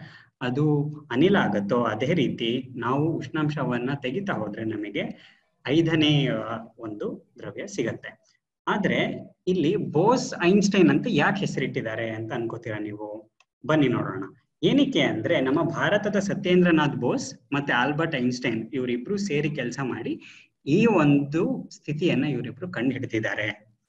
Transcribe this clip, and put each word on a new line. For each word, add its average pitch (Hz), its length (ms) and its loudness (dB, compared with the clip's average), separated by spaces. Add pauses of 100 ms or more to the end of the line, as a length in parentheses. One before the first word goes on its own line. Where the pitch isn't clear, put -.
(420)
ಅದು 147 520 0 (180)
ಅನಿಲ 170 240 4
ಆಗತ್ತೋ, 117 480 2
ಅದೇ 113 300 0
ರೀತಿ 117 640 0
ನಾವು 143 420 0
ಉಷ್ಣಾಂಶವನ್ನ 147 760 -2
ತೆಗಿತಾ 147 400 -4
ಹೋದ್ರೆ 107 320 -6
ನಮಗೆ 107 380 -4 (640)
ಐದನೇ, 151 600 4
ಆ, 113 300 -4 (200)
ಒಂದು 107 600 -10
ದ್ರವ್ಯ 110 300 -12
ಸಿಗತ್ತೆ. - 720 -8 (280)
ಆದ್ರೆ 175 300 0 (500)
ಇಲ್ಲಿ 185 280 2
ಬೋಸ್ 202 580 2 (100)
ಐನ್‌ಸ್ಟೈನ್ 185 460 6
ಅಂತ - 200 2
ಯಾಕೆ 185 300 2
ಹೆಸರಿಟ್ಟಿದ್ದಾರೆ 117 720 -4
ಅಂತ 113 220 -8
ಅನ್ಕೋತೀರಾ 117 440 -6
ನೀವು? 104 580 -10 (300)
ಬನ್ನಿ 147 220 4
ನೋಡೋಣ. 101 360 -2 (400)
ಏನಕ್ಕೆ 233 380 4
ಅಂದ್ರೆ 120 400 0
ನಮ್ಮ 135 220 0
ಭಾರತದ 202 520 0
ಸತ್ಯೇಂದ್ರನಾಥ್ 175 800 4
ಬೋಸ್ 151 400 -2 (180)
ಮತ್ತೆ 143 200 0
ಆಲ್ಬರ್ಟ್ 147 420 0
ಐನ್‌ಸ್ಟೈನ್ 123 580 -2
ಇವರಿಬ್ರು 127 440 -2
ಸೇರಿ 151 320 -2
ಕೆಲಸ 135 340 -6
ಮಾಡಿ 117 380 -6 (440)
ಈ 185 200 4
ಒಂದು 160 840 2
ಸ್ಥಿತಿಯನ್ನ 147 540 -2
ಇವರಿಬ್ರು 123 460 -6
ಕಂಡು 123 200 -2
ಹಿಡಿದಿದ್ದಾರೆ. 107 840 -4 (140)